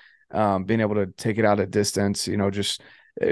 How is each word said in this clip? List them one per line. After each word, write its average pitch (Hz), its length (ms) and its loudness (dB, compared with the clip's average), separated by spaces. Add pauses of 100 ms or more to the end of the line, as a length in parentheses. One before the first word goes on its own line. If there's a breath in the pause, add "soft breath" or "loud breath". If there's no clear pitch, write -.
(320 soft breath)
um, 98 320 0
being 113 160 0
able 104 140 0
to 101 120 0
take 104 320 -4
it 113 60 2
out 104 160 4
at 92 100 -2
distance, 101 560 0
you 98 100 -2
know, 101 140 0
just, 101 300 -4 (520 soft breath)